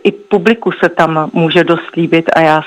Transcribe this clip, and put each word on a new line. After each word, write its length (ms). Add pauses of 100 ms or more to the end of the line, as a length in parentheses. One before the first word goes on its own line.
i 100
publiku 600
se 160
tam 440
může 320
dost 320
líbit 400
a 40
já 260